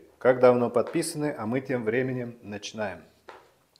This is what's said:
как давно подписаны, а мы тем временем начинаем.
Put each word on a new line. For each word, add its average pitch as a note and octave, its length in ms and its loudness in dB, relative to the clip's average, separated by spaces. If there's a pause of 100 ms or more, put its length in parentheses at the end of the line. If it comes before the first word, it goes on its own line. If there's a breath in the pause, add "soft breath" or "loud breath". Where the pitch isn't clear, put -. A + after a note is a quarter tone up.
(180)
как B2 220 4
давно B2 320 6
подписаны, D3 640 -2
а A2 80 -6
мы B2 160 -2
тем B2+ 220 -4
временем A#2+ 580 -2
начинаем. G#2 600 -8 (760)